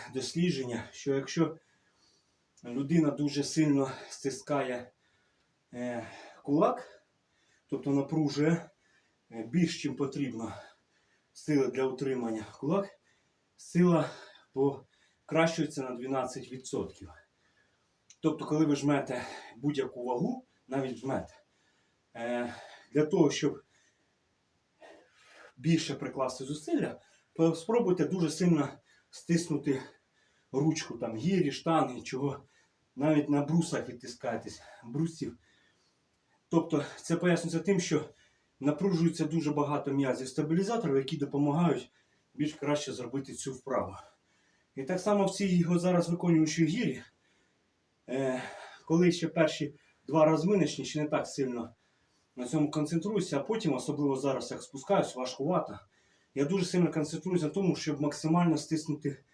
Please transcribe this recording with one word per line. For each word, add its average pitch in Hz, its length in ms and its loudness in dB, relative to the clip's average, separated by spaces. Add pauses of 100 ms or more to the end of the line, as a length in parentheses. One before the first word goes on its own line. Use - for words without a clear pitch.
(140)
дослідження, 131 800 -2
що - 220 -4
якщо 151 440 -2 (1040)
людина 139 460 2
дуже 143 340 -2
сильно 139 460 4 (180)
стискає, 127 840 -4 (840)
е, 120 320 -6 (360)
кулак, 196 640 0 (600)
тобто 139 240 -4
напружує, 147 800 2 (600)
е, 113 120 -10
більш, 151 400 0
чим 127 140 -4
потрібно 123 580 -4 (760)
сили 139 360 2
для 127 160 0
утримання 123 640 -2 (140)
кулак, 196 280 0 (680)
сила 170 540 4 (420)
покращується 143 1300 -2
на 127 80 -6
дванадцять 127 640 -6
відсотків. 101 580 -8 (1120)
Тобто, 156 260 0
коли 156 200 2
ви 147 100 4
жмете 135 500 0 (300)
будь-яку 131 480 -4
вагу, 135 420 -2 (220)
навіть 131 280 -4
жмете, - 380 -6 (840)
е, 120 380 -4 (380)
для 151 140 4
того, 151 240 6
щоб - 320 -2 (1900)
більше 147 380 2
прикласти 131 500 -4
зусилля, - 560 -4 (340)
по-, 165 200 4
спробуйте 185 500 2
дуже 170 260 0
сильно 156 380 2 (420)
стиснути 143 720 -2 (720)
ручку, 143 460 0
там, 113 180 -6
гірі, 147 360 0
штанги, 151 500 -2
чого, 135 400 -4 (540)
навіть 147 320 2
на 143 140 2
брусах 156 460 0
відтискаєтесь, 120 760 -10 (220)
брусів. 143 540 -4 (1120)
Тобто 160 360 2 (120)
це - 200 -2
пояснюється 165 440 0
тим, 190 200 2
що - 280 -2 (520)
напружується 165 640 2
дуже 147 280 0
багато 143 400 0
м'язів-стабілізаторів, 147 1040 0
які 135 200 0
допомагають 143 760 0 (440)
більш 151 200 -2
краще 143 380 -2
зробити 131 420 -8
цю - 180 -8
вправу. 98 440 -4 (800)
І 135 80 -6
так 180 180 -2
само 202 260 2
в 185 40 0
цій 202 160 -2
його 175 320 4
зараз 175 300 2
виконуючій 165 560 4
гірі, 156 380 0 (1080)
е, 127 340 -2 (440)
коли 170 260 6
ще 165 160 -2
перші 156 460 0 (320)
два 156 180 6
розминочні, 156 600 4
ще - 180 -2
не 151 60 -2
так - 200 -2
сильно 123 460 -4 (600)
на 123 100 -8
цьому 147 240 2
концентруюся, 165 640 -2
а 131 60 0
потім, 214 320 0
особливо 135 420 -2
зараз, 131 340 -2
як 123 120 -10
спускаюсь, - 540 0
важкувато, 135 600 -2 (560)
я 139 100 2
дуже 175 200 0
сильно 175 280 2
концентруюся 160 520 -2
на 151 60 0
тому, 185 260 0
щоб 143 240 -4
максимально 156 580 2
стиснути 147 760 -6